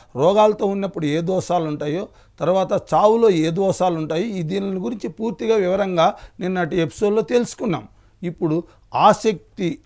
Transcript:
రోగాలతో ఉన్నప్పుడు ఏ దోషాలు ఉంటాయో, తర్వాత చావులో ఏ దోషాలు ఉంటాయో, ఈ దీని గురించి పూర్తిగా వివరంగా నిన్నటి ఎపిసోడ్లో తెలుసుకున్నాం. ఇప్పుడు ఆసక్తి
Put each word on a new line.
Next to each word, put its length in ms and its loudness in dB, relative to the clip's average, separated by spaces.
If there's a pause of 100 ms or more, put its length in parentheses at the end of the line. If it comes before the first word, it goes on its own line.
(160)
రోగాలతో 500 4
ఉన్నప్పుడు 400 -4
ఏ 160 0
దోషాలు 440 -2
ఉంటాయో, 420 -4 (320)
తర్వాత 420 0 (120)
చావులో 360 4
ఏ 200 2
దోషాలు 460 0
ఉంటాయో, 280 -4
ఈ 180 -6
దీని 260 -4
గురించి 420 -6
పూర్తిగా 460 -2
వివరంగా 580 2 (260)
నిన్నటి 420 -2
ఎపిసోడ్లో 400 0
తెలుసుకున్నాం. 640 -2 (360)
ఇప్పుడు 400 -2 (320)
ఆసక్తి 920 0